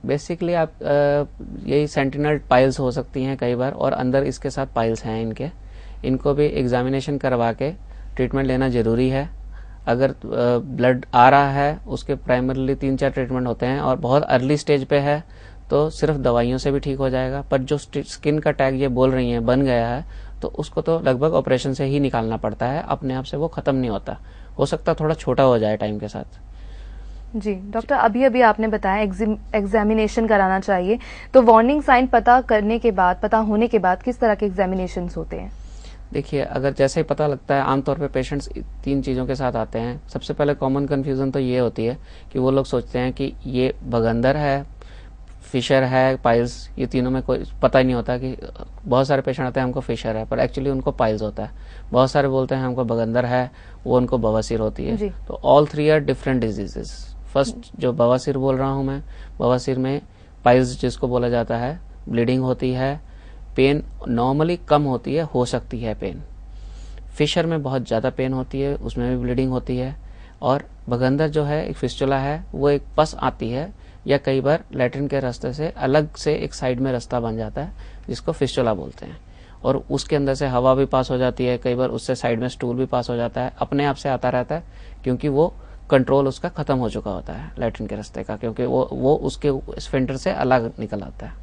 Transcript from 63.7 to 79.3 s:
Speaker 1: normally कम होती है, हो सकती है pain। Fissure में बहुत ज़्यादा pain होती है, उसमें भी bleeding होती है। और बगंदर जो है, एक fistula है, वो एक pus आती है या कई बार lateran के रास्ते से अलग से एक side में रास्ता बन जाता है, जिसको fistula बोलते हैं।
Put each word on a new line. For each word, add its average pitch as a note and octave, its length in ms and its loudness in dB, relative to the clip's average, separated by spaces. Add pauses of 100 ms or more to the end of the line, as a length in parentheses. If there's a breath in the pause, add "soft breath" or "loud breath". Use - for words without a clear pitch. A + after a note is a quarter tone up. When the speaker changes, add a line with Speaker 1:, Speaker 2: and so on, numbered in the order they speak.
Speaker 1:
normally C#3 500 2 (100)
कम D3 140 6
होती C3+ 320 -2
है, E3 80 2
हो C3 220 0
सकती A#2+ 360 -4
है A2 140 -4
pain। C3+ 280 -8 (960 soft breath)
Fissure D#3+ 280 2
में D#3+ 160 0
बहुत C3 240 -2
ज़्यादा A2+ 240 0
pain C3 220 -2
होती C3 280 -4
है, C#3 140 0
उसमें B2+ 420 -2
भी B2 60 -2
bleeding B2 280 0
होती B2+ 260 -2
है। C3 200 -4 (460 soft breath)
और C#3 200 2 (260)
बगंदर C3 400 2
जो D3+ 160 0
है, D3 240 -2
एक D3 80 -6
fistula C3+ 420 -2
है, D3 340 -4
वो C#3 180 2
एक C#3+ 120 2 (140)
pus D#3 240 2
आती B2 300 -2
है D3+ 220 -6 (340 soft breath)
या C#3 120 4
कई C3+ 220 0
बार C#3+ 240 2 (100)
lateran C3+ 340 -2
के C#3 120 0
रास्ते B2+ 320 -4
से D3+ 240 -6
अलग D3 380 2
से D#3 200 -2
एक - 200 -4
side B2+ 260 -2
में C3+ 120 0
रास्ता B2 280 -4
बन A2+ 160 -4
जाता A2 240 -6
है, E3+ 120 -8 (360 soft breath)
जिसको - 240 -6
fistula B2+ 420 0
बोलते C2+ 320 -10
हैं। - 180 -18 (400 soft breath)